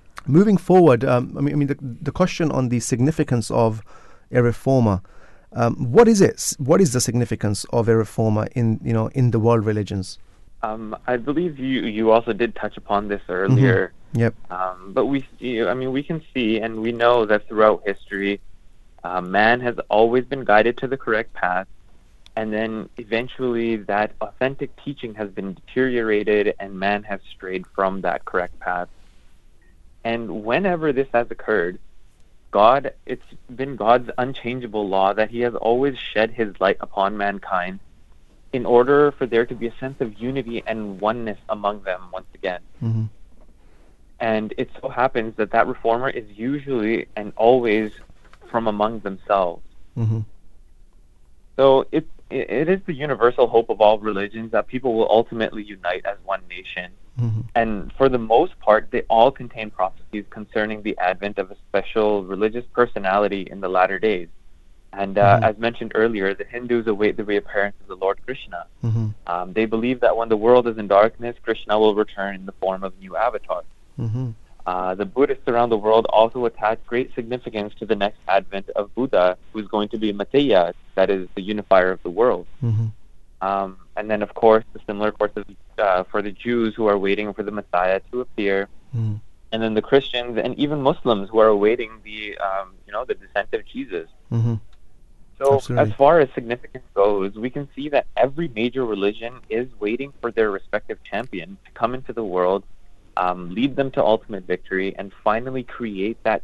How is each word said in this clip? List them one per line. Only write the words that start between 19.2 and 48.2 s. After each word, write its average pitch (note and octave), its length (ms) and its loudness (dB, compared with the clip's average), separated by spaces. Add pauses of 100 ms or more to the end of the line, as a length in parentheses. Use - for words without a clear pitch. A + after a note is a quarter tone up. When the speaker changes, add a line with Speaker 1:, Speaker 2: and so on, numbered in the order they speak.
Speaker 2:
man G#2 400 2
has A#2+ 160 -4 (120)
always A#2 360 4
been C3 200 -8
guided A2 340 4
to C3+ 100 -6
the C3 80 -4
correct A2+ 380 -2
path, F2+ 320 -2 (680)
and A2 180 -4
then A2 360 -6 (100)
eventually A#2 800 -4
that G#2 440 -2
authentic C3 500 -6 (140)
teaching B2+ 300 -10
has G#2 160 -8
been F#2+ 240 -8
deteriorated G#2+ 1040 0
and G2 200 -12
man G2+ 260 0
has G2+ 160 -8 (140)
strayed F#2 300 -8 (100)
from F#2+ 280 0
that F2 220 -2
correct F2+ 360 -4
path. F2+ 280 -4 (1160)
And A#2 400 -4
whenever D#3+ 480 0
this C3 200 0
has A#2+ 180 0
occurred, F#2+ 480 -2 (720)
God, B2 420 6 (120)
it's B2+ 180 -8 (320)
been C3+ 220 -8
God's A2+ 400 4
unchangeable A#2 720 -4
law G2 240 2
that G#2+ 180 0
he A#2 100 -6
has A#2+ 140 -2
always B2 440 0
shed A2 320 -2
his G#2+ 300 -4
light F#2+ 200 2
upon G2+ 380 -2
mankind F#2+ 600 -4 (760)
in B2 100 -2
order C3+ 480 6
for - 140 -4
there A#2 180 4
to B2 100 -8
be A2+ 120 -6
a A2+ 120 -8
sense C3+ 220 -8
of A2 180 -6
unity A#2 480 -6
and G#2 320 -8
oneness G#2+ 400 -2 (120)
among G#2 320 -4
them F#2 180 -6 (100)
once F#2 240 -14
again. F2+ 260 -6 (220)
Speaker 1:
Mm-hmm. A2+ 220 -2 (1160)
Speaker 2:
And A2 360 -2
it - 140 -4 (100)
so - 80 -8
happens A#2+ 480 -2
that G#2+ 160 -2
that A2+ 140 2
reformer A#2+ 420 -2
is A2 220 -8
usually A#2 760 -2 (100)
and G#2 200 -10
always A2 560 4 (580)